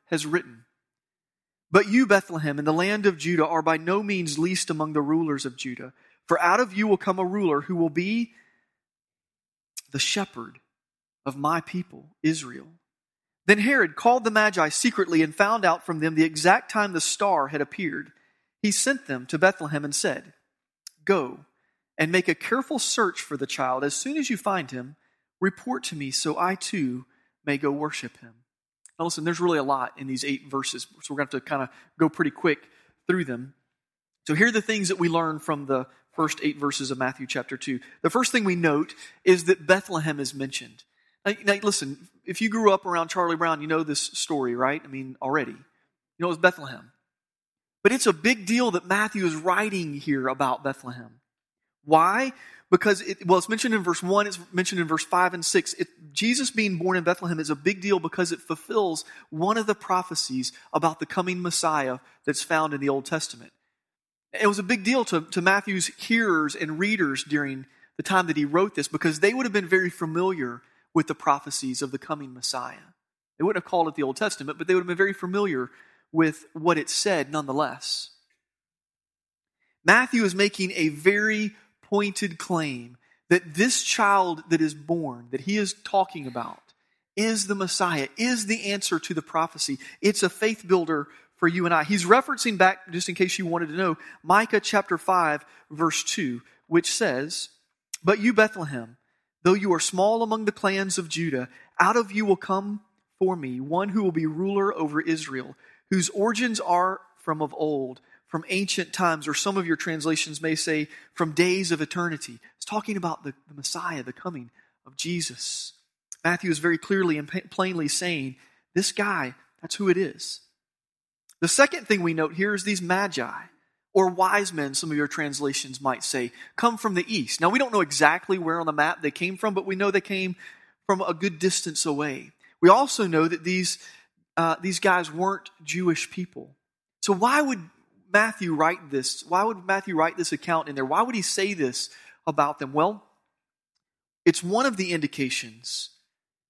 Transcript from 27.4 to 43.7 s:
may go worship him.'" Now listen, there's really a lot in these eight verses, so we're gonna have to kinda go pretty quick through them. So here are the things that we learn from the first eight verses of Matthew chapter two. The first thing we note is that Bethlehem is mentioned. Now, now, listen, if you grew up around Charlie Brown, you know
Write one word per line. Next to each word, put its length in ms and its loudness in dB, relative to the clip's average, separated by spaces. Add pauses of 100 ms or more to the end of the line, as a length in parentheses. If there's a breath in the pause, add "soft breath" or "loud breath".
may 120 0
go 140 2
worship 480 -6
him.'" 160 -20 (640)
Now 80 -2
listen, 180 -4
there's 160 -2
really 180 4
a 60 0
lot 340 -2
in 80 -12
these 180 -4
eight 240 -4
verses, 380 -4 (160)
so 120 -10
we're 40 -6
gonna 140 -4
have 100 -4
to 60 -18
kinda 220 -4 (280 loud breath)
go 100 4
pretty 220 0
quick 380 -2 (380 soft breath)
through 180 0
them. 300 -8 (720)
So 80 0
here 140 6
are 40 2
the 100 2
things 260 -2
that 100 -2
we 100 2
learn 320 0
from 260 -4
the 220 -2 (240 soft breath)
first 300 -2
eight 160 -2
verses 320 -4
of 80 -6
Matthew 280 -4
chapter 300 -6
two. 240 -6 (220 loud breath)
The 80 2
first 200 2
thing 140 0
we 120 2
note 380 2 (300 loud breath)
is 200 6
that 220 2
Bethlehem 540 0
is 140 -6
mentioned. 500 -10 (400)
Now, 100 0 (100)
now, 180 4
listen, 460 -2 (160)
if 160 -8
you 80 0
grew 240 4
up 120 0
around 240 -2
Charlie 280 0
Brown, 240 0
you 60 -8
know 160 0